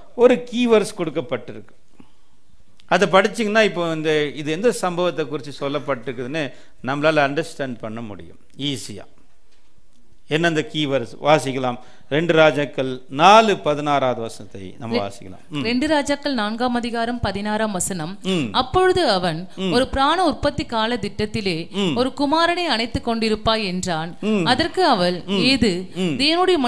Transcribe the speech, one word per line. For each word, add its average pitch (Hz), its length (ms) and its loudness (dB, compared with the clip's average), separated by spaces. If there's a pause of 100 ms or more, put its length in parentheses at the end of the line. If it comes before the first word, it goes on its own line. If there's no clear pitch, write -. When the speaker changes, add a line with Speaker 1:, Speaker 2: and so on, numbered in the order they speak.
(160)
Speaker 1:
ஒரு 240 360 6
கீவேர்ட்ஸ் 226 460 4
கொடுக்கப்பட்டிருக்கு. 127 800 -6 (1080)
அதை 185 220 4
படிச்சீங்கன்னா 208 560 4
இப்போ 170 280 0
இந்த, 156 340 2
இது 147 260 -4
எந்த 208 200 2
சம்பவத்தை 175 560 -2
குறித்து 139 320 -8
சொல்லப்பட்டிருக்குதுன்னு 135 920 -4 (300)
நம்மளால 143 720 2
அண்டர்ஸ்டாண்ட் 131 260 -6
பண்ண 113 220 -8
முடியும் 92 380 -12 (180)
ஈஸியா. 127 460 -6 (1200)
என்ன 160 200 2
அந்த 156 260 0
கீவேர்ட்ஸ்? 135 500 -2
வாசிக்கலாம். 135 560 2 (300)
ரெண்டு 165 240 2
ராஜாக்கள் 143 760 4
நாலு 196 480 8
பதினாறாவது 143 640 2
வசனத்தை 104 580 -10
நம்ம 117 160 -4
Speaker 2:
ரெ-, 110 40 0
Speaker 1:
வாசிக்கலாம். 98 500 -8
ம். 147 120 -6
Speaker 2:
ரெண்டு 247 260 0
ராஜாக்கள் 285 460 0
நான்காம் 233 420 -2
அதிகாரம் 233 440 -2
பதினாறாம் 214 520 -2
வசனம். 180 500 -4
Speaker 1:
ம். 175 300 0
Speaker 2:
அப்பொழுது 359 580 2
அவன், 180 460 0
Speaker 1:
ம். 185 160 -2
Speaker 2:
"ஒரு 254 160 2
பிராண 311 380 2
உற்பத்தி 294 400 0
கால 226 300 0
திட்டத்திலே 202 720 -4
Speaker 1:
ம். 202 260 0
Speaker 2:
ஒரு 262 180 0
குமாரனை 330 520 2
அணைத்துக் 247 420 -2
கொண்டிருப்பாய்" 220 560 0
என்றான். 175 580 -4
Speaker 1:
ம். 202 240 2
Speaker 2:
அதற்கு 330 420 2
அவள், 180 360 2
Speaker 1:
ம். 190 140 -2
Speaker 2:
"ஏது? 214 580 2
Speaker 1:
ம். 170 40 -4
Speaker 2:
தேவனுடைய 311 560 2 (120)